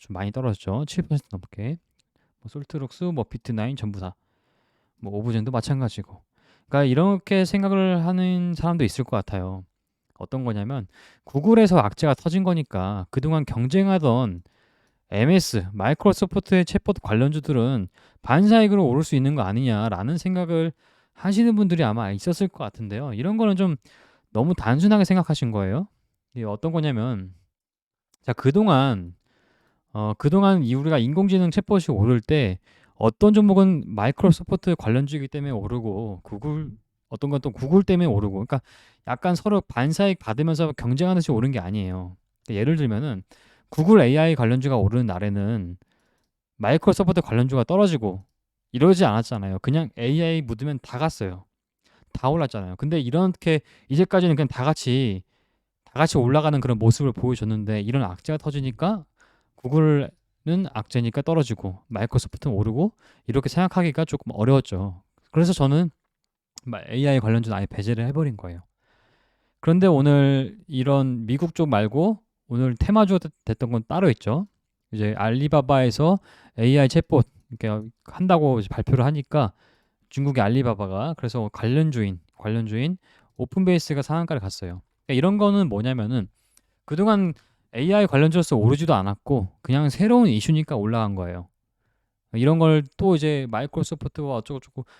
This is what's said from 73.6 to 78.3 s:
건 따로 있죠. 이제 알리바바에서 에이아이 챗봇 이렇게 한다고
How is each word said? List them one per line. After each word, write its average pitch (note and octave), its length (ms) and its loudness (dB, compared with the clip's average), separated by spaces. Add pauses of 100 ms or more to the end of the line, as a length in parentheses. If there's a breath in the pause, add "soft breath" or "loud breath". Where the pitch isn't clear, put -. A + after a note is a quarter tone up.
건 A2+ 160 -2
따로 F3 220 2
있죠. C3+ 360 -2 (460)
이제 G#2+ 240 -2
알리바바에서 C3+ 1040 2 (400 soft breath)
에이아이 C3 300 4
챗봇 D#3+ 360 2 (240)
이렇게 A2 400 -6 (160)
한다고 D#3 560 2